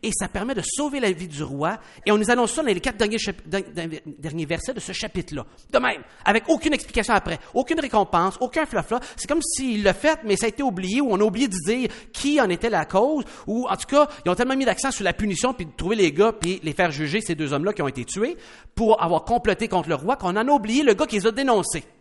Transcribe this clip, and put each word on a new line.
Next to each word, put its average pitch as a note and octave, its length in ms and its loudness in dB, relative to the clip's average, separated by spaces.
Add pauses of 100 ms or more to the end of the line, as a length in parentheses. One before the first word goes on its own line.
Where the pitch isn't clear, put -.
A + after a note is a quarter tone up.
et A3 100 -2
ça - 140 -4
permet G#3+ 260 -4
de G#3 120 -2
sauver C#4+ 340 -2
la G#3+ 140 2
vie F3 160 -6
du D3+ 160 -6
roi. D3 340 -4 (260)
Et F#3+ 60 2
on G#3 80 6
nous G#3 100 2
annonce A#3+ 240 4
ça D#4+ 100 -2
dans D4+ 40 0
les F#3 140 2
quatre A#3+ 160 -4
derniers G#3+ 220 0
chap-, - 280 -6
dans, F#3+ 160 -2 (100)
dans, E3 160 -6 (300)
derniers D#3 280 -6
versets E3 280 -4
de A3 60 -8
ce - 100 -12
chapitre-là. D#3 560 -6 (240)
De - 80 4
même, A#3+ 240 0 (220)
avec G#3+ 240 4
aucune D#4 260 2
explication A3+ 400 0
après, F3 240 0 (140)
aucune C4+ 260 0
récompense, F#3+ 640 2
aucun C#4 260 -2
flafla. A3 320 -2 (160)
C'est - 140 -10
comme D#4 140 0
s'il A#3 420 -2
l'a F#3+ 100 6
fait, D#4 300 2
mais G#3 100 2
ça G#3 120 0
a - 20 2
été C#4 160 -4
oublié, F#3+ 380 0
ou B3 100 2
on F#3 80 2
a - 20 6
oublié G#3+ 240 2
de F#3+ 100 -4 (100)
dire A#3+ 220 0 (240)
qui C#4+ 280 2
en G#3+ 100 4
était F3+ 200 0
la E3+ 140 0
cause, B3+ 380 2 (240)
ou A#3 220 -4
en F#3+ 80 0
tout - 100 -10
cas, C#4+ 220 4 (180)
ils F3+ 40 2
ont F3+ 40 4
tellement B3 220 0
mis C4+ 80 0
l'accent A#3 260 0
sur - 140 -6
la F3 80 2
punition, G#3 420 0
puis F3+ 120 -8
de C#3+ 100 -16
trouver F#3 180 -2
les F#3+ 160 4
gars, G3+ 220 4
puis F#3+ 320 -2
les D#3 80 -4
faire F3 180 2
juger, D3+ 300 -2
ces F3 160 -4
deux D3 160 -2
hommes-là E3 220 0
qui - 80 -4
ont C#3+ 60 0
été B2 160 -6
tués, C4 320 -4 (380)
pour A3 260 4
avoir E3+ 220 2
comploté A3+ 460 0
contre E3 200 0
le E3 60 2
roi, F#3 220 0
qu'on F#3 200 -2
en A3+ 120 0
a D4 40 6
oublié A#3+ 300 2
le A#3+ 120 6
gars D4 120 2
qui - 80 -6
les G3+ 140 2
a - 20 4
dénoncés. A3 540 0 (160)